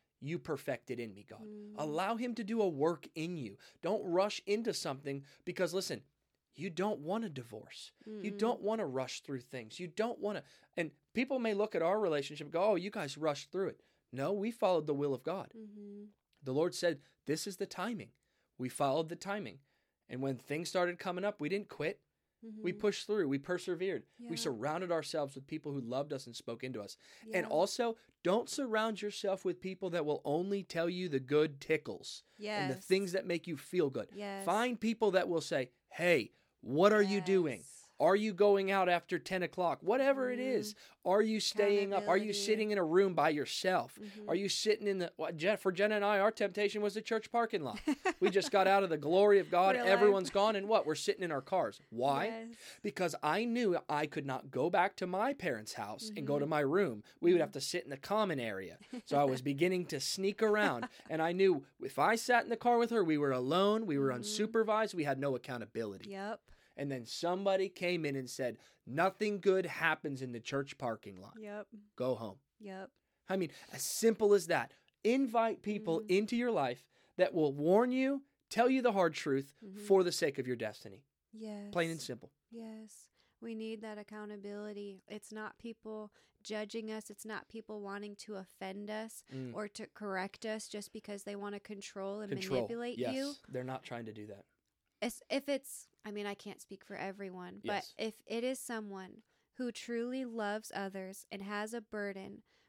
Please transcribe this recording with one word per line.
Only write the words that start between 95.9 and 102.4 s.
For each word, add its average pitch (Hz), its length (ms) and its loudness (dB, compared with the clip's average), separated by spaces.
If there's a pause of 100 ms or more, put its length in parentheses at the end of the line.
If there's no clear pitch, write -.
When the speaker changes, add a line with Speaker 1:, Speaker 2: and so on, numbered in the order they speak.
Speaker 2:
I 214 60 -10
mean, 208 160 -6
I 202 80 -6
can't - 260 -14
speak - 240 -18
for 202 120 -14
everyone, 190 680 -10
but 208 200 -2
Speaker 1:
Yes. - 140 -20
Speaker 2:
if 220 280 -8
it 226 180 -4
is 254 140 -2
someone 202 640 -10 (320)
who 247 180 -4
truly 240 520 -4
loves 214 500 -4
others 196 560 -8
and 196 120 -10
has 208 320 -6
a 240 60 -8
burden 202 640 -10 (260)